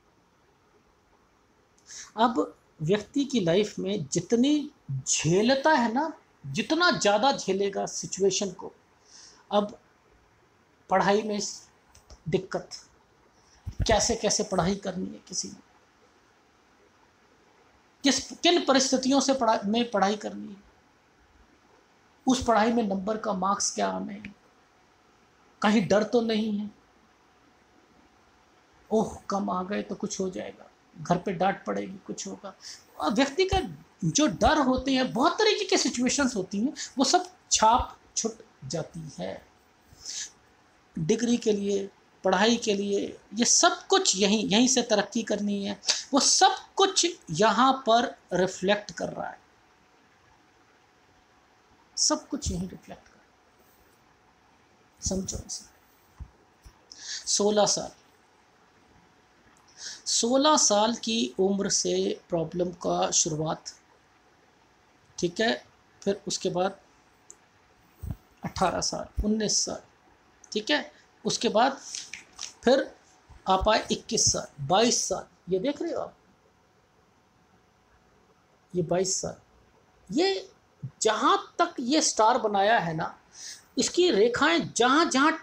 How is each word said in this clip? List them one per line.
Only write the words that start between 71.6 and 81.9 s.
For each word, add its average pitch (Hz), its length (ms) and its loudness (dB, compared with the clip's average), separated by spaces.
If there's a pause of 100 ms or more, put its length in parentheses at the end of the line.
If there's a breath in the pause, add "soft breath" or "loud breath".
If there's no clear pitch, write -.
फिर 254 160 4 (680)
आप 190 220 2
आए - 220 2
इक्कीस - 420 0
साल, 160 140 -6 (200)
बाईस 226 420 2
साल, - 160 -6 (240)
ये 185 100 0
देख 285 220 -4
रहे 330 120 -6
हो - 80 -6
आप, - 140 -12 (2500)
ये 175 100 -2
बाईस 175 380 -2
साल, - 140 -8 (720)
ये 370 400 0 (520)
जहाँ 226 360 2 (220)
तक 339 200 0
ये 277 220 0